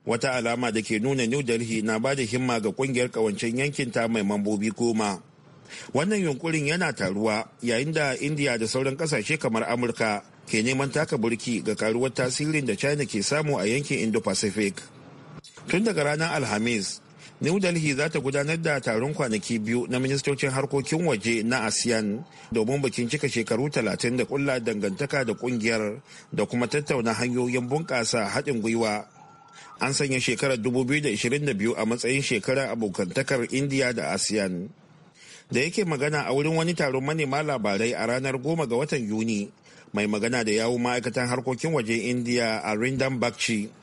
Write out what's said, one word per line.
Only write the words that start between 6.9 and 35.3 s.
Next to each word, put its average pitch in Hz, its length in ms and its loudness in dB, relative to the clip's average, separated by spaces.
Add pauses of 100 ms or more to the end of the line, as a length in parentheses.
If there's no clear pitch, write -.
taruwa 104 560 0 (140)
yayin 120 300 0
da 147 240 2
India 143 420 0
da 110 80 0
sauran 131 300 0
kasashe 143 420 0
kamar 110 300 0
Amurka 113 540 0 (260)
ke 110 160 2
neman 131 280 2
taka 156 260 0
burki 113 460 0
ga 107 100 0
karuwar 113 360 2
tasirin 143 560 0
da 107 80 2
China 143 300 0
ke 107 180 -2
samu 147 380 0
a 95 80 2
yankin 139 400 0
Indo-Pacific. 104 720 0 (880)
Tun 190 160 2
daga 170 200 2
ranar 151 360 0
Alhamis, 110 600 -2 (400)
New 170 200 2
Delhi 165 340 2
za 147 140 0
ta 156 100 -2
gudanar 143 380 0
da 160 240 0
taron 120 340 0
kwanaki 117 460 0
biyu 117 260 0
na 127 140 0
ministocin 135 500 0
harkokin 139 540 0
waje 117 400 2
na 113 240 2
asean 110 560 0 (260)
domin 117 320 2
bikin 123 260 0
cika 147 200 -2
shekaru 117 420 0
talatin 117 460 0
da 123 80 2
kulla 135 360 0
dangantaka 113 640 0
da 110 100 0
kungiyar 113 680 0 (320)
da 104 140 2
kuma 120 200 0
tattauna 131 460 0
hanyoyin 123 560 0
bunƙasa 123 640 0
haɗin 127 280 -2
gwiwa. 110 440 0 (760)
An 131 120 0
sanya 135 280 0
shekarar 131 360 0
dubu 123 280 0
biyu 147 180 0
da 147 100 2
ishirin 123 320 0
da 143 100 0
biyu 107 220 2
a 101 100 0
matsayin 123 380 0
shekarar 127 480 0
abokantakar 113 800 0
India 135 400 2
da 87 240 -2
asean. 98 540 -2 (800)